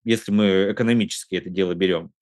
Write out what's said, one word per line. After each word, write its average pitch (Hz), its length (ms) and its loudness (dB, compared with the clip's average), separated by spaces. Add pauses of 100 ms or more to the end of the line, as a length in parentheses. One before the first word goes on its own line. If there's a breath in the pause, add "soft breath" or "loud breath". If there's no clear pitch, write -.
если 113 260 -2
мы 101 400 2
экономически 113 640 -2
это 90 160 -6
дело 90 240 0
берем. 87 360 0 (120)